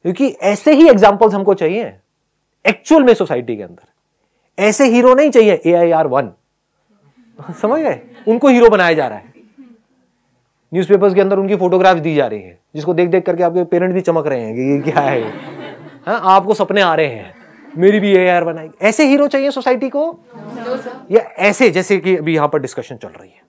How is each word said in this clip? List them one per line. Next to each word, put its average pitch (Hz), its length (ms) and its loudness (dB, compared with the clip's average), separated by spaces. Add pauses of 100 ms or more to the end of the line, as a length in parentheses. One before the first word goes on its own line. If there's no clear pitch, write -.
क्योंकि 185 260 -2
ऐसे 208 460 0
ही 311 160 8
एग्जांपल्स 208 440 4
हमको 196 200 0
चाहिए 185 440 -4 (680)
एक्चुअल 294 380 2
में 247 100 6
सोसाइटी 123 440 -4
के 101 60 -14
अंदर। 87 240 -20 (720)
ऐसे 214 260 2
हीरो 247 300 4
नहीं 294 160 2
चाहिए 208 340 4
एआईआर 170 420 2
वन, 127 240 -4 (1300)
समझ 262 200 -2
गए? 160 200 -4 (260)
उनको 233 200 2
हीरो 240 220 6
बनाया 185 240 2
जा 143 140 -2
रहा 107 100 -10
है, - 160 -20 (1400)
न्यूज़पेपर्स 185 400 2
के 196 80 2
अंदर 196 180 0
उनकी 196 160 -2
फोटोग्राफ्स 180 460 2
दी 156 140 -4
जा 139 120 0
रही 104 140 -10
हैं, 87 180 -20 (160)
जिसको 151 180 -4
देख 175 160 0
देख 175 160 0
करके 175 180 -2
आपके 170 200 -2
पेरेंट्स 180 300 -2
भी 185 80 -2
चमक 165 260 -2
रहे 131 140 -4
हैं 110 140 -10
कि 127 60 -6
ये 139 300 -2
क्या 147 120 -2
है, 123 260 -4 (760)
हाँ, 214 180 -4
आपको 190 300 2
सपने 202 280 -2
आ 165 140 2
रहे 156 120 -2
हैं 104 300 -14 (400)
मेरी 202 220 2
भी 202 120 0
एआईआर 180 320 2
वन 165 140 -8
आएगी। 160 280 -12
ऐसे 226 200 2
हीरो 277 220 2
चाहिए 277 240 -2
सोसाइटी 262 380 -4
को, 311 300 -6 (920)
या 220 100 2
ऐसे 202 480 0
जैसे 180 280 -2
कि 180 200 -2
अभी 156 180 -4
यहाँ 147 120 0
पर 151 120 -4
डिस्कशन 127 360 -12
चल 107 120 -18
रही 95 220 -20
है? - 200 -20